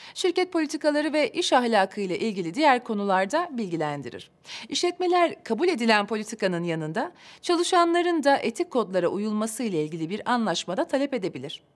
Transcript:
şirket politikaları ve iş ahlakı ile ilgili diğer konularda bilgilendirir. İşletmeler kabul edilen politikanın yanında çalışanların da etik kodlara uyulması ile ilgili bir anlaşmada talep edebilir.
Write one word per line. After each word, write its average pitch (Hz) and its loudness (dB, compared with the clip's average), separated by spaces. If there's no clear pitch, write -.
şirket 359 0
politikaları 302 0
ve 294 2
iş - 0
ahlakı 220 4
ile 180 -2
ilgili 185 -4
diğer 254 4
konularda 202 0
bilgilendirir. 151 -6
İşletmeler 349 0
kabul 233 0
edilen 226 2
politikanın 208 -2
yanında 165 -2
çalışanların 339 2
da 277 6
etik - -4
kodlara 185 0
uyulması 214 -2
ile 185 -2
ilgili 160 -6
bir 214 -4
anlaşmada 214 -2
talep 277 -2
edebilir. 165 -8